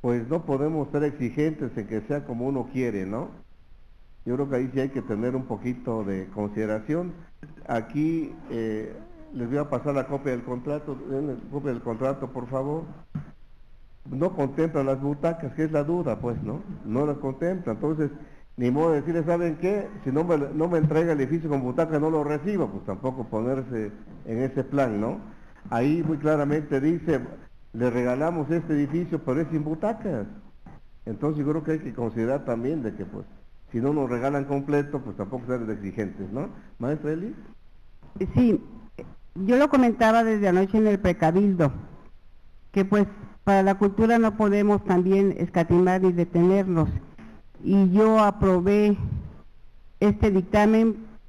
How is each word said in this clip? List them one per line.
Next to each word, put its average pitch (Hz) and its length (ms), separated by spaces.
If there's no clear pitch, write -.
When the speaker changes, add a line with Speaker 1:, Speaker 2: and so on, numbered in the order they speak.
Speaker 1:
pues 120 280
no 165 160
podemos 147 460
ser 147 140
exigentes 151 720
en 104 100
que 110 140
sea 143 240
como 123 240
uno 131 240
quiere, 110 340
¿no? 120 220
Yo 120 80
creo 139 160
que 135 60
ahí 127 160
sí 131 80
hay 135 100
que 131 100
tener 113 340
un 127 100
poquito 117 600
de 95 300
consideración. 107 760
Aquí, 143 680
eh, 110 440
les 123 160
voy 131 80
a 143 140
pasar 147 240
la 135 120
copia 139 260
del 123 100
contrato, 139 520
den 139 200
la 131 60
copia 143 220
del 120 80
contrato, 131 480
por 127 200
favor. 139 340
No 156 260
contemplan 151 480
las 135 160
butacas, 147 540
que 156 100
es 156 80
la 147 120
duda, 160 360
pues, 117 220
¿no? 107 180
No 120 220
las 147 100
contemplan, 139 600
entonces, 151 340
ni 123 120
modo 156 200
de 147 100
decirles, 160 240
"¿Saben 170 320
qué? 190 320
Si 135 80
no 151 100
me, 170 140
no 147 320
me 175 80
entrega 160 360
el 147 80
edificio 156 280
con 139 140
butacas, 156 360
no 156 120
lo 156 120
recibo", 151 460
pues 95 160
tampoco 127 400
ponerse 117 680
en 113 160
ese 135 220
plan, 127 360
¿no? 127 180
Ahí 143 360
muy 156 120
claramente 147 600
dice, 156 420
"Le 120 160
regalamos 131 640
este 160 240
edificio, 147 500
pero 131 160
es 156 80
sin 156 160
butacas". 160 640
Entonces 143 360
yo 139 80
creo 151 140
que 160 80
hay 160 60
que 127 160
considerar 120 500
también 127 380
de 110 120
que, 101 120
pues, 101 180
si 120 60
no 135 140
nos 139 180
regalan 135 360
completo, 143 520
pues 120 180
tampoco 113 300
ser 123 240
exigentes, 101 600
¿no? 147 160
Maestra 147 320
Eli. 202 240
Speaker 2:
Sí, 247 260
yo 196 220
lo 285 120
comentaba 233 540
desde 208 240
anoche 190 280
en 214 120
el 202 100
precabildo, 180 720
que 196 120
pues 202 220
para 196 180
la 196 140
cultura 220 420
no 214 180
podemos 208 480
también 190 540
escatimar 180 600
ni 185 100
detenernos, 175 800
y 196 300
yo 220 260
aprobé 202 800
este 208 320
dictamen 214 760